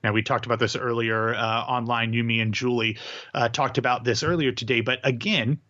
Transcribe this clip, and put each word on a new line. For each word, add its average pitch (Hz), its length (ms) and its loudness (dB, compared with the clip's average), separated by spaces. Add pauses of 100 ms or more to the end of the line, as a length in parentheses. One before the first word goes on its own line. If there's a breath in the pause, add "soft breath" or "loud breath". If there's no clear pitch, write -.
Now, 107 100 2
we 110 100 4
talked 120 240 -2
about 120 100 2
this 120 180 0
earlier, 113 600 0
uh, 113 300 0
online. 117 480 0
You, 117 100 2
me, 113 160 2
and 110 160 0
Julie, 117 420 0 (380 loud breath)
uh, 117 140 2
talked 131 280 0
about 123 260 0
this 120 200 0
earlier 156 280 2
today. 120 300 0
But 123 220 -2
again, 135 560 0 (100)